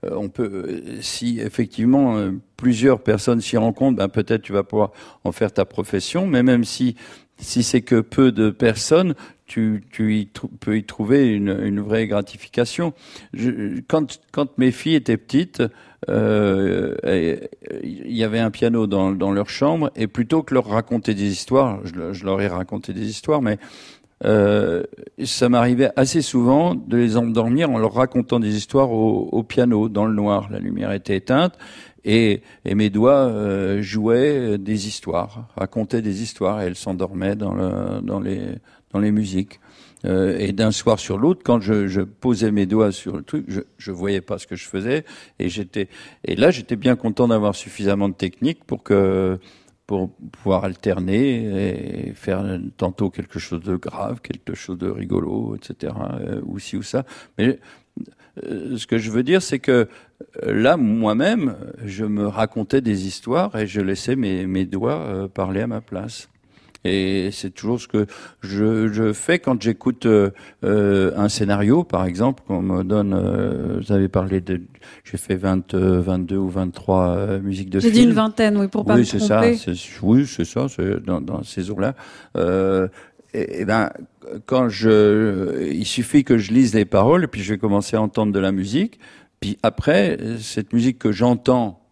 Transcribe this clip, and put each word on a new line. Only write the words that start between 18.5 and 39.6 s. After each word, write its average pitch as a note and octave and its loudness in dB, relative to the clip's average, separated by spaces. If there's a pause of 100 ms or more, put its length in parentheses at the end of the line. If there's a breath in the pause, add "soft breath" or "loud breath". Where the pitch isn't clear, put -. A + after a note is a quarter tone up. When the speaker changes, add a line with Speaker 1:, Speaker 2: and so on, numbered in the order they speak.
Speaker 1:
piano A#2 0
dans, G2 2
dans G2 -2
leur G2+ -2
chambre, D3+ 0
et A2 -2
plutôt C3+ 0
que - -6
leur B2 2
raconter A2 -2
des G2+ -2
histoires, A#2+ 0
je F2 -10
le-, F2 -8
je F#2 -10
leur G2 0
ai G2+ 0
raconté F#2 -6
des G#2 -6
histoires, D3 -2
mais, G#2+ 0 (640 loud breath)
euh, G#2 4 (400)
ça B2 0
m'arrivait B2 4
assez C3+ 2
souvent C3+ 2
de - -2
les A#2 4
endormir A#2 2
en A#2+ 0
leur A2 2
racontant B2 0
des G#2+ 0
histoires C3 2
au, G#2+ 2
au A2+ 0
piano, A2+ 2
dans G#2 0
le A2 0
noir. G2+ 0
La G#2 -8
lumière F#2 -4
était G2 -2
éteinte, C#3+ 2 (520 loud breath)
et, A2 4 (220 soft breath)
et F#2+ -2
mes G#2 4
doigts, B2+ 4
euh, G2+ -2
jouaient A2+ 0
des G2+ -4
histoires, G#2+ -6
racontaient G#2+ -4
des G#2 -4
histoires, G#2 -2
et F#2+ -4
elles F2+ -4
s'endormaient F#2+ -4
dans G2+ -4
le, F#2+ -4
dans G2 -4
les, G2 -6 (520 soft breath)
dans G2 -2
les G#2+ 2
musiques. G2 -2 (460 soft breath)